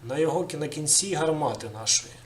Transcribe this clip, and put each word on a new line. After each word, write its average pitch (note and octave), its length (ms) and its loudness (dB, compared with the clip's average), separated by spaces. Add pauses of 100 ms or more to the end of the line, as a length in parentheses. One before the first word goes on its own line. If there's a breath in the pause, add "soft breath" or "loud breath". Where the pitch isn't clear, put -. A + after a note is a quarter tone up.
на B2+ 140 -4
його D#3+ 260 2
кі-, D#3 120 -6
на D3 120 -2
кінці D#3 460 2
гармати D3+ 600 0
нашої. - 400 -2 (100)